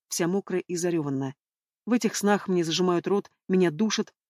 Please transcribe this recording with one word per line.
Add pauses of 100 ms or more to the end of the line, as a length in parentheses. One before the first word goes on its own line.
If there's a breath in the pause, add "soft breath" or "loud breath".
вся
мокрая
и
зареванная. (540)
В
этих
снах
мне
зажимают
рот, (160)
меня
душат, (160)